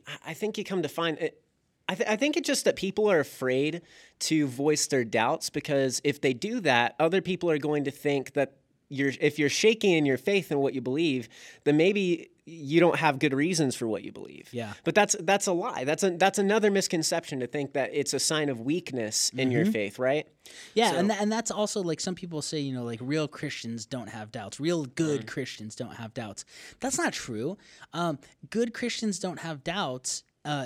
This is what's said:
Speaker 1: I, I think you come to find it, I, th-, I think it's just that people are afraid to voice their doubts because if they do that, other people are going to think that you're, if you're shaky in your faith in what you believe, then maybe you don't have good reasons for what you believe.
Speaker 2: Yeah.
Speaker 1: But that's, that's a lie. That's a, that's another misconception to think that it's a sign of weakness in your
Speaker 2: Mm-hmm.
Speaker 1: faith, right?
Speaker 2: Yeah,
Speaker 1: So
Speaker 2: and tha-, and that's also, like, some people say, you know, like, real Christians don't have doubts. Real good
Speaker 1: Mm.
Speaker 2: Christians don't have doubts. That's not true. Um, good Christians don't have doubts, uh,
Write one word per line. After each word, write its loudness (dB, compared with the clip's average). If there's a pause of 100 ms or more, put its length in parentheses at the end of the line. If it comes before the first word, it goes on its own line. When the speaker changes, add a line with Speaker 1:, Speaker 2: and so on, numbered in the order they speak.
Speaker 1:
I, -12
I -8
think -4
you -4
come -2
to 0
find -2
it, -6 (480)
I, -2
th-, -2
I 2
think 2
it's -2
just 0
that 0
people 0
are 6
afraid 0 (400)
to 2
voice 2
their 2
doubts 0
because 0
if 0
they 2
do -6
that, 2
other 2
people -2
are 2
going 0
to -4
think -2
that 0 (340)
you're, 0 (100)
if 2
you're 4
shaky 4
in 4
your 4
faith 0
in 2
what 2
you -4
believe, 0 (340)
then 6
maybe 2 (160)
you 2
don't 8
have 4
good 4
reasons 2
for -2
what -2
you -10
believe. -16
Speaker 2:
Yeah. -6 (120)
Speaker 1:
But 0
that's, 6
that's 2
a 2
lie. -4
That's -2
a, 4
that's 2
another 4
misconception 0
to -4
think -6
that 0
it's -2
a 0
sign 0
of -4
weakness -2
in 2
your 4
Speaker 2:
Mm-hmm. 2
Speaker 1:
faith, -4
right? 0 (480)
Speaker 2:
Yeah, 4
Speaker 1:
So 0
Speaker 2:
and 2
tha-, 0
and 0
that's -4
also, -4
like, -4
some -4
people -10
say, -6
you -4
know, -6
like, -6
real -2
Christians -8
don't -10
have -12
doubts. -10
Real 0
good -2
Speaker 1:
Mm. -12
Speaker 2:
Christians -8
don't -10
have -12
doubts. -10 (360)
That's -4
not 0
true. -6 (340)
Um, -2 (320)
good 0
Christians -4
don't -6
have -8
doubts, -4 (220)
uh, -2